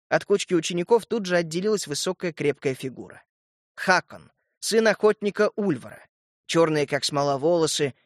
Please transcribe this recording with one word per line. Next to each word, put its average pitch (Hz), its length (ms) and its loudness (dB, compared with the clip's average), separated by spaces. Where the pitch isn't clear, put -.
От 156 160 0
кучки 202 300 0
учеников 175 520 0
тут 220 200 -4
же 180 100 0
отделилась 180 500 -2
высокая 175 460 -6
крепкая 143 420 -2
фигура. - 480 -12
Хакон, 160 560 -2
сын 226 280 2
охотника 208 680 0
Ульвара. 139 520 -4
Чёрные, 156 400 2
как 139 180 -2
смола, 143 340 0
волосы, 151 560 2